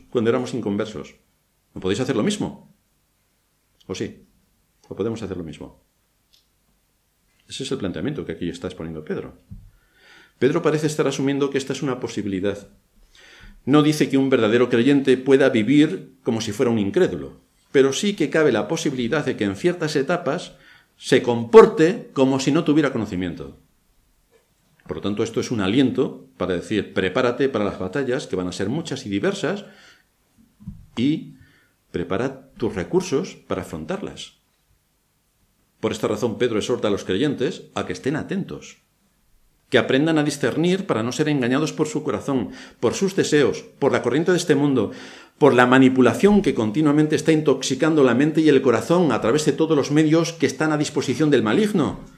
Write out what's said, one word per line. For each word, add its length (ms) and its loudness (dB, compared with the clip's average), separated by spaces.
cuando 220 0
éramos 240 -2
inconversos. 640 -6
¿No 60 -12
podéis 200 -2
hacer 160 -2
lo 60 0
mismo? 520 -6
¿O 80 -8
sí? 320 -10
¿O 80 -12
podemos 260 -4
hacer 140 -8
lo 80 -10
mismo? 400 -16
Ese 180 -10
es 80 -6
el 60 -6
planteamiento 460 -6
que 80 -8
aquí 160 -6
está 200 -10
exponiendo 360 -12
Pedro. 380 -10
Pedro 240 2
parece 240 0
estar 200 -2
asumiendo 440 -2
que 80 -4
esta 160 -6
es 80 -8
una 180 -4
posibilidad. 680 -6
No 160 6
dice 260 2
que 80 0
un 140 2
verdadero 400 4
creyente 480 4
pueda 320 4
vivir 720 2
como 180 -2
si 120 -8
fuera 180 0
un 80 0
incrédulo, 600 -2
pero 200 6
sí 220 -2
que 160 -2
cabe 220 2
la 160 -2
posibilidad 560 -4
de 120 -4
que 80 -2
en 120 -2
ciertas 400 -2
etapas 560 -4
se 260 2
comporte 880 6
como 280 2
si 120 0
no 100 2
tuviera 300 2
conocimiento. 640 -6
Por 120 -8
lo 40 -14
tanto, 200 -2
esto 180 -4
es 100 -4
un 100 -2
aliento 760 0
para 180 -2
decir, 400 -4
"Prepárate 540 0
para 160 -2
las 140 -4
batallas, 480 -6
que 100 -8
van 120 -4
a 40 -8
ser 160 -6
muchas 380 -6
y 20 -10
diversas, 560 -4
y 380 -4
prepara 680 -6
tus 160 -4
recursos 640 -4
para 140 -6
afrontarlas". 720 -12
Por 100 -2
esta 160 -4
razón, 320 -2
Pedro 200 0
exhorta 300 -2
a 20 0
los 140 -4
creyentes 600 -4
a 120 -6
que 80 -8
estén 200 -6
atentos, 640 -10
que 80 4
aprendan 400 2
a 40 2
discernir 640 -2
para 160 -2
no 80 -4
ser 180 -2
engañados 440 0
por 160 -2
su 160 -6
corazón, 460 -4
por 160 0
sus 220 -2
deseos, 480 2
por 100 2
la 120 0
corriente 280 0
de 80 2
este 160 2
mundo, 380 0
por 140 6
la 140 6
manipulación 760 6
que 120 0
continuamente 640 2
está 160 0
intoxicando 720 2
la 100 4
mente 260 2
y 80 4
el 140 6
corazón 480 2
a 100 0
través 260 2
de 60 2
todos 240 0
los 140 0
medios 420 2
que 140 -2
están 240 -2
a 80 0
disposición 520 -2
del 120 4
maligno. 640 0